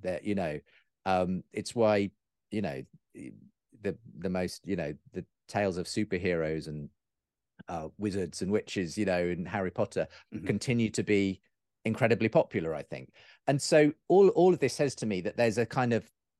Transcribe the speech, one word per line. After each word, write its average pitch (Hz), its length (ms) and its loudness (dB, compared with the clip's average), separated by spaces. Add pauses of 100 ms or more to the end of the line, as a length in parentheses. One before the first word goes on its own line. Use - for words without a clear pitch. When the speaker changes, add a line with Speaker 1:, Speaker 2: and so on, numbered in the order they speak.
Speaker 1:
that, 92 220 -6
you 104 100 -2
know, 80 260 -4 (460)
um, 92 360 0 (100)
it's - 220 -8
why, 104 360 2 (400)
you - 120 -4
know, 76 200 -6 (320)
the, - 840 -12 (220)
the 90 120 -6
most, 90 360 -4
you 95 100 -2
know, 76 180 -6 (180)
the 90 120 -10 (240)
tales 98 300 -2
of 87 80 -6
superheroes 85 840 -2
and, 76 200 -10 (800)
uh, 80 200 -8 (100)
wizards 95 440 -4
and 92 100 -2
witches, 95 460 -2
you 107 60 0
know, 92 140 2
in 87 280 -2
Harry 95 240 -2
Potter 92 360 -2 (280)
Speaker 2:
Mm-hmm. 78 120 -8
Speaker 1:
continue 117 440 0
to - 120 -2
be 98 380 2 (440)
incredibly 110 440 2
popular, 85 460 0
I 71 80 -6
think. 65 300 -12 (340)
And 139 140 2
so 151 320 6 (160)
all, 190 220 8
all 180 220 6
of 165 80 0
this 131 140 0
says - 220 0
to - 100 -4
me 98 160 0
that - 140 -6
there's 117 220 2
a 113 80 2
kind 123 260 0
of, 110 160 0 (320)